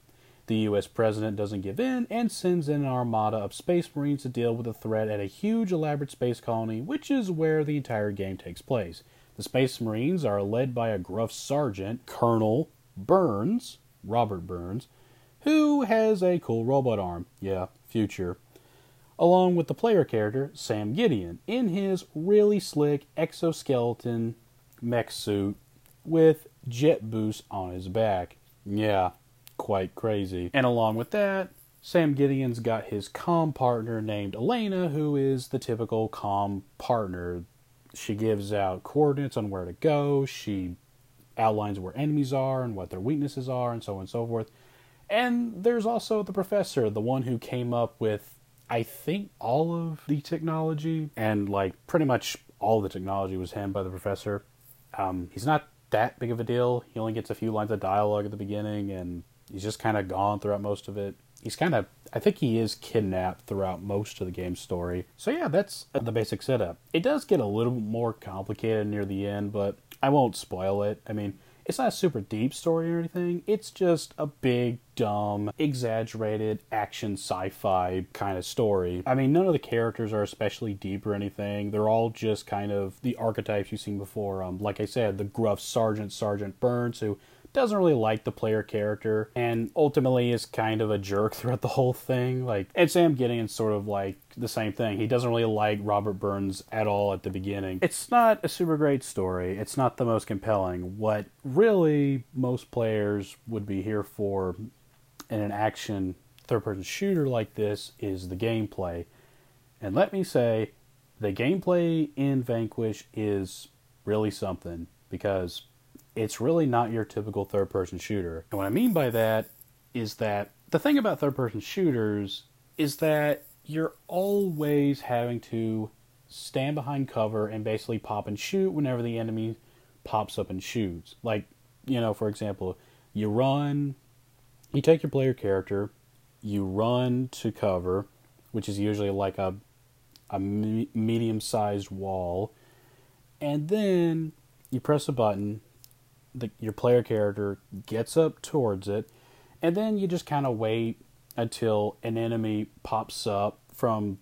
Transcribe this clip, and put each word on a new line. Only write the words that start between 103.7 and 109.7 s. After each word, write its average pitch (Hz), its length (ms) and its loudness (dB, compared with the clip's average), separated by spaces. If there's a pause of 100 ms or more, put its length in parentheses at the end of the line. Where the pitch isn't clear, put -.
here 104 220 -2
for 98 500 -2 (760)
in 110 120 -2
an 101 100 -2
action 101 640 -2 (320)
third-person 101 380 -2
shooter 185 420 0
like 117 280 -2
this 104 440 -2
is 92 300 -4
the 90 80 -6
gameplay. 101 720 -2 (760)